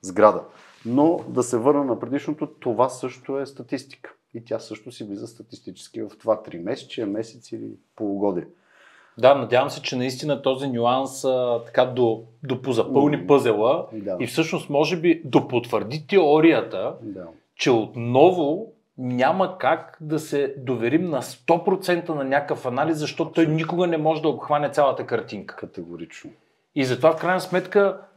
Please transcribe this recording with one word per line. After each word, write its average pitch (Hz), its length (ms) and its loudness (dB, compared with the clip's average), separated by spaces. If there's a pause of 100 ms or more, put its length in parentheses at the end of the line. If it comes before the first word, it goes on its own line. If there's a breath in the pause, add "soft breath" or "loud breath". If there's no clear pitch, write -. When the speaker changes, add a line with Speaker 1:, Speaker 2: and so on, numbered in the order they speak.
Speaker 1:
сграда. 98 400 6 (440 loud breath)
Но 147 420 2
да 123 140 0
се 120 160 0
върна 143 260 2
на 117 160 -2
предишното, 143 460 -6
това 120 420 -2
също 135 520 -8
е 135 60 -6
статистика. - 680 -12 (200)
И 117 100 -14
тя 113 140 -6
също - 340 -14
си - 120 -14
влиза 104 220 -12
статистически - 760 -16
в 107 60 -10 (120)
това 110 220 0
тримесечие, 107 640 -8
месец 113 460 -8
или 110 180 -12 (260)
полугодие. 101 500 -2 (720 soft breath)
Speaker 2:
Да, 127 160 8
надявам 127 360 2
се, - 120 -14
че - 140 -6
наистина 131 460 -4
този 135 260 -2
нюанс, 127 560 -2
а, 123 420 0
така - 200 4
до-, 120 360 0 (200)
допозапълни 135 760 2
Speaker 1:
Мгм. 135 100 -6
Speaker 2:
пъзела 127 680 4
Speaker 1:
Да. 98 280 -6
Speaker 2:
и - 60 -4
всъщност 160 440 -4
може 151 300 2
би 165 240 2
допотвърди 123 840 0
теорията, 151 960 4
Speaker 1:
Да. 95 220 -12 (300)
Speaker 2:
че - 160 0
отново 139 1000 2 (260)
няма 135 600 0
как 156 420 -2
да 156 180 -4
се 143 400 -4
доверим 127 520 0
на 131 120 -2
сто 170 420 -2
процента 175 500 -2
на 143 100 -4
някакъв 139 420 -2
анализ, 143 320 0
защото 156 340 -4
той 165 120 4
Speaker 1:
Абсолютно. 156 120 0
Speaker 2:
никога 170 300 -2
не 165 120 0
може 151 240 0
да 160 60 2
обхване 147 420 -2
цялата 135 360 0
картинка. 107 500 -6
Speaker 1:
Категорично. 85 720 -14 (440)
Speaker 2:
И 139 100 0
затова 127 280 2
в 160 80 -4
крайна 180 200 0
сметка 190 600 0 (160)